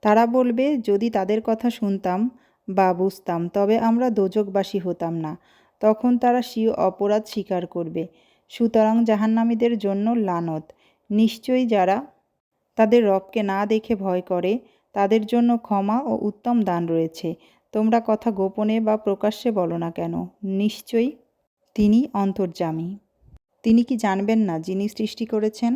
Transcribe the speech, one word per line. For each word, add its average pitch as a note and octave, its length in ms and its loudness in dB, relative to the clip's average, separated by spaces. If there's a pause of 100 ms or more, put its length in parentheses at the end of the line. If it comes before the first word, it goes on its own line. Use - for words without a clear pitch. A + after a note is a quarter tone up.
তারা A3 220 4
বলবে, B3+ 520 2
"যদি G#3+ 320 0
তাদের G#3 320 -2
কথা A3+ 280 -2
শুনতাম G3 500 -2 (480)
বা F#3+ 260 2
বুঝতাম, F3 540 -2
তবে G3+ 320 2
আমরা A3+ 300 2
দোজকবাসী G3 680 0
হতাম F3 380 -4
না।" D#3 140 -6 (500)
তখন A3 360 2
তারা B3 240 2
স্বীয় A3 300 -2
অপরাধ G3+ 540 0
স্বীকার F#3+ 400 -6
করবে। E3+ 380 -6 (480)
সুতরাং A3+ 440 2 (100)
জাহান্নামীদের A3+ 720 2
জন্য G3+ 340 -2
লানত। E3+ 520 -2 (460)
নিশ্চয়ই A3+ 560 2
যারা G3+ 320 2 (800)
তাদের A3+ 280 6
রবকে G3 380 0
না G3 220 -2
দেখে A3 300 0
ভয় F#3+ 260 -2
করে, F3+ 320 -2 (420)
তাদের G#3 300 2
জন্য A#3+ 320 2
ক্ষমা G#3 420 -2
ও C4 120 -4 (100)
উত্তম A#3+ 400 -2
দান F3 260 0
রয়েছে। E3 420 -2 (440)
তোমরা A3 320 2
কথা G#3+ 260 0
গোপনে G3 480 -2
বা G#3+ 180 0
প্রকাশ্যে G#3 540 -2
বলো F3 260 -2
না E3+ 140 -4
কেন, E3+ 220 -6 (300)
নিশ্চয়ই G#3+ 680 -2 (680)
তিনি G#3+ 240 4 (140)
অন্তর্যামী। F3+ 760 -4 (760)
তিনি A3+ 200 6
কি B3+ 140 -2
জানবেন G3+ 420 0
না F#3+ 200 0
যিনি F#3+ 280 -4
সৃষ্টি A3 380 -6
করেছেন? G#3+ 500 -2